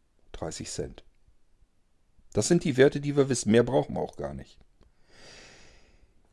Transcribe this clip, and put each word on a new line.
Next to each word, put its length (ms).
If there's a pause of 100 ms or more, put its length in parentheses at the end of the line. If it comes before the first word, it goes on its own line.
(340)
dreißig 360
Cent. 360 (1300)
Das 160
sind 160
die 100
Werte, 240
die 160
wir 140
wissen. 220
Mehr 120
brauchen 320
wir 60
auch 160
gar 160
nicht. 260 (1700)